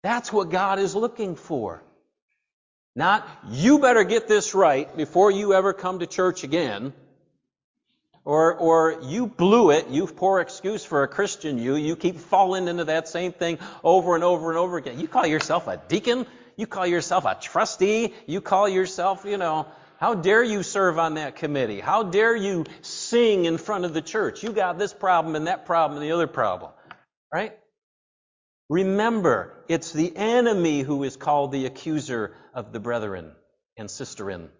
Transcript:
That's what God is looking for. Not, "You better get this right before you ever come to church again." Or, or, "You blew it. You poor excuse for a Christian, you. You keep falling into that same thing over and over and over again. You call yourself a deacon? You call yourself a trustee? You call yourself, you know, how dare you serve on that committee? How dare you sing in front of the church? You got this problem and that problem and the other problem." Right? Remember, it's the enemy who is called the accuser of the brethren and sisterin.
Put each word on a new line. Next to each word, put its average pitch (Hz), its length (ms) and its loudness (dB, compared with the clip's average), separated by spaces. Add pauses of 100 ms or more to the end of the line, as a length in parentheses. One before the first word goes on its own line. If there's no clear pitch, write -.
That's 233 280 -2
what 190 180 0
God 190 280 0
is 185 160 -2
looking 220 400 -4
for. 107 480 -8 (1120)
Not, 180 340 0 (200)
"You 202 320 4
better 247 240 6
get 214 240 0
this 214 260 2
right 151 420 2
before 175 360 4
you 196 220 2
ever 190 180 4
come 185 260 -6
to 170 80 -6
church 180 380 -2
again." 135 480 -4 (1300)
Or, 160 300 4
or, 165 500 4
"You 208 240 -4
blew 202 420 6
it. 151 160 4
You 151 220 -2
poor 190 320 0
excuse 190 440 -8
for 143 200 0
a - 20 -2
Christian, 156 520 -4
you. 127 180 -2
You 151 180 -2
keep 175 240 -2
falling 185 480 2
into 170 200 -4
that 160 200 -2
same 175 260 -6
thing 170 280 -4 (240)
over 175 320 4
and 165 80 0
over 165 260 2
and 165 80 -2
over 180 200 -2
again. 131 200 -10
You 320 80 -6
call 233 200 0
yourself 156 420 0
a 92 80 -4
deacon? 233 500 -2 (300)
You 220 100 -6
call 185 220 -4
yourself 175 360 0
a 95 160 0
trustee? 214 720 0 (120)
You 175 140 -4
call 196 280 2
yourself, 185 560 -2
you 202 120 -4
know, 156 320 -4 (320)
how 220 140 0
dare 202 280 4
you 214 220 -2
serve 185 340 0
on 160 160 0
that 151 220 -6
committee? 131 420 -2
How 180 240 0
dare 214 320 2
you 190 300 -2 (180)
sing 220 640 2
in 165 140 0
front 185 260 -4
of 165 100 -4
the 160 80 -2
church? 180 400 -4
You 220 80 -6
got 185 260 -2
this 196 160 -4
problem 165 440 0
and 156 100 -4
that 180 180 -4
problem 151 380 0
and - 20 -6
the 156 80 -4
other 170 140 0
problem." 92 460 -4 (600)
Right? 196 240 -6 (1120)
Remember, 190 880 0 (140)
it's 165 240 -4
the 160 240 -2
enemy 202 680 2
who 139 220 -4
is 127 120 -8
called 143 360 0
the 135 140 -4
accuser 131 680 -6 (180)
of 107 200 -12
the 110 80 -8
brethren 104 500 -6 (460)
and 107 120 -14
sisterin. 95 600 -12 (100)